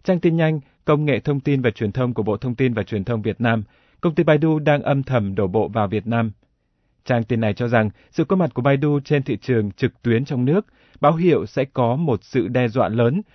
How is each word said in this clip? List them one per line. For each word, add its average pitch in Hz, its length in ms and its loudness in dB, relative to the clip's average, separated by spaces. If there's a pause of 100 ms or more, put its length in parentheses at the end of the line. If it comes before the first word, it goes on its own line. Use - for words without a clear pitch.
trang 185 160 0
tin 165 160 2
nhanh, 156 240 0 (240)
công 151 200 2
nghệ 131 160 0
thông 143 200 -2
tin 139 200 0
và 120 100 2
truyền 107 220 -4
thông 123 220 -2
của 113 80 -4
Bộ 101 140 -2
Thông 127 180 -6
tin 127 200 0
và 107 80 -2
Truyền 98 220 -4
thông 113 180 -4
Việt 104 180 -4
Nam, 113 220 0 (380)
công 170 140 -2
ty 175 80 0
Baidu 156 360 2
đang 147 240 2
âm 139 200 0
thầm 107 320 -2
đổ 101 120 0
bộ 95 220 0
vào 104 200 -2
Việt 104 180 -4
Nam. 113 260 0 (720)
Trang 120 200 0
tin 113 160 -2
này 107 140 0
cho 120 140 -4
rằng 110 220 2 (200)
sự 165 140 -2
có 190 120 0
mặt 170 180 0
của 123 80 -2
Baidu 143 380 2
trên 143 220 -2
thị 131 140 -4
trường 107 340 0
trực - 320 -4
tuyến 120 220 0
trong 127 200 -2
nước 175 220 2 (340)
báo 151 160 4
hiệu 156 300 2
sẽ - 180 -4
có 123 320 0
một 147 280 -2
sự 120 240 -2
đe 123 200 0
dọa 110 200 0
lớn 120 340 0 (120)